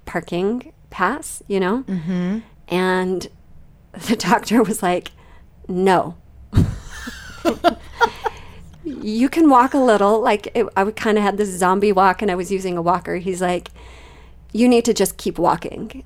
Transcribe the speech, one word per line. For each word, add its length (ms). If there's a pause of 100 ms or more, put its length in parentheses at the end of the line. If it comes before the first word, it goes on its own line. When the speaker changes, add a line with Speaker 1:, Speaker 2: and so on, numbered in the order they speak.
Speaker 1:
parking 680 (160)
pass, 600
you 100
know? 300
Speaker 2:
Mm-hmm. 500 (300)
Speaker 1:
And 580 (800)
the 100
<laughs> 140
doctor 320
was 220
like, 260 (560)
"No." 480 (380)
<laughs> 20 (2250)
"You 440
can 220
walk 240
a 40
little." 420
Like, 340
it, 120 (100)
I 80
would 120
kinda 240
had 180
this 120
zombie 420
walk, 300
and 80
I 40
was 180
using 240
a 60
walker. 340
He's 260
like, 280 (800)
"You 160
need 160
to 100
just 220
keep 220
walking." 680